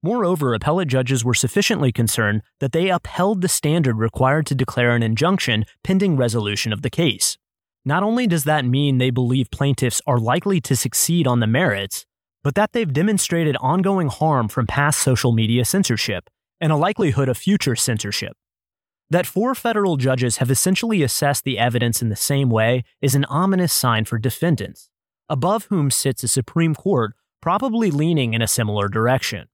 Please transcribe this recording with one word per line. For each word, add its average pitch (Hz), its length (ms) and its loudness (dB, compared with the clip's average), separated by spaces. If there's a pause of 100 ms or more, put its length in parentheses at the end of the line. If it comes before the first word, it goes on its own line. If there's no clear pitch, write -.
Moreover, 175 500 0
appellate 156 360 0
judges 127 360 0
were 123 100 2
sufficiently 160 580 0
concerned 107 500 0 (160)
that 135 140 -4
they 170 160 2
upheld 185 540 0
the 180 60 0
standard 147 500 0
required 131 480 2
to 139 100 -2
declare 120 400 0
an 117 80 2
injunction 113 640 0 (180)
pending 190 320 2
resolution 110 560 0
of 104 100 -6
the 131 80 -2
case. - 480 -2 (460)
Not 156 180 0
only 233 240 0
does 170 180 0
that 147 200 0
mean 135 340 2
they 127 120 2
believe 127 420 0
plaintiffs 139 520 0
are 127 140 2
likely 160 440 0
to - 120 0
succeed 151 540 0
on 123 100 2
the 110 80 2
merits, 110 600 0 (360)
but 143 140 -2
that 208 160 0
they've 214 200 -2
demonstrated 170 680 0
ongoing 180 480 0
harm 131 400 0
from 117 180 -2
past 143 340 0
social 127 320 2
media 113 320 2
censorship 113 640 -2 (320)
and 160 120 0
a 151 40 2
likelihood 147 520 0
of 123 100 -2
future 165 380 0
censorship. - 600 -4 (720)
That 175 160 0
four 240 300 -2
federal 208 440 0
judges 127 400 0
have 127 120 0
essentially 190 540 0
assessed 139 400 -2
the 120 160 -4
evidence 120 420 0
in 117 60 0
the 101 80 -2
same 139 340 0
way 117 320 2 (180)
is 139 140 0
an 139 120 2
ominous 180 460 0
sign 113 320 0
for 117 140 -4
defendants, 120 720 -4 (380)
above 175 380 -2
whom 147 260 0
sits - 320 -2
a 120 40 -2
Supreme 160 460 0
Court 123 400 -2 (260)
probably 214 520 0
leaning 147 420 0
in 117 80 0
a 107 60 -2
similar 104 400 0
direction. 110 640 -2